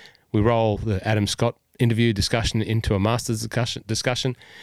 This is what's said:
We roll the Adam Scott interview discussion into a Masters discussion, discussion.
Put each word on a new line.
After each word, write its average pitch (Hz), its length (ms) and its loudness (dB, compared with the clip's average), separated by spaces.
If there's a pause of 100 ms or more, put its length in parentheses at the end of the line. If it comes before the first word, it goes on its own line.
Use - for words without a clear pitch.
(320)
We 107 100 2
roll 113 360 2
the 104 300 -4
Adam 107 180 2
Scott - 320 -2 (220)
interview 117 340 4
discussion 110 480 0
into 110 320 -2
a 98 60 2
Masters 110 400 0
discussion, 113 480 -4
discussion. 123 480 -2 (280)